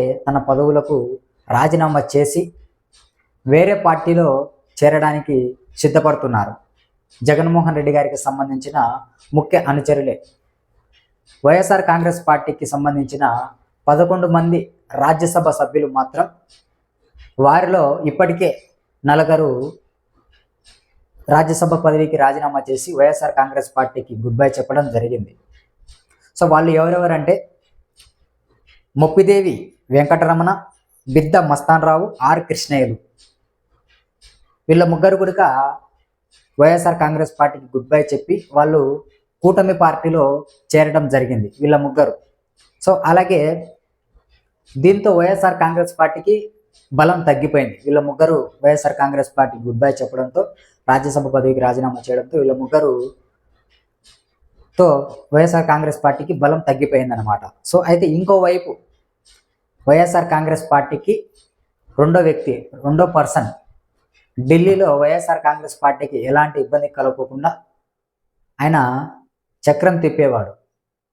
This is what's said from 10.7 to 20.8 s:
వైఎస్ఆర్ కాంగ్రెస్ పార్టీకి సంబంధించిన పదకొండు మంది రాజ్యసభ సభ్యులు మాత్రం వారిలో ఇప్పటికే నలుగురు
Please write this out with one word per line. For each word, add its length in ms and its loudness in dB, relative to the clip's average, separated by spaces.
వైఎస్ఆర్ 460 4
కాంగ్రెస్ 360 0
పార్టీకి 460 -2
సంబంధించిన 520 -4
పదకొండు 480 2
మంది 240 2
రాజ్యసభ 460 0
సభ్యులు 380 -2
మాత్రం 300 -2
వారిలో 360 2
ఇప్పటికే 400 0
నలుగురు 380 2